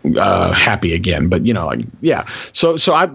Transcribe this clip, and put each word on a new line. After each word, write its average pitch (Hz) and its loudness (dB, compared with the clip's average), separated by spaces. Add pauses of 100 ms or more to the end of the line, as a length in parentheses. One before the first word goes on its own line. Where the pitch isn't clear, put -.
(180)
uh, 92 2
happy 92 0
again. 85 0
But, 87 0
you 117 2
know, 90 -2
like, 58 -4 (160)
yeah. 156 0 (280)
So, 165 2
so 170 0
I, 156 2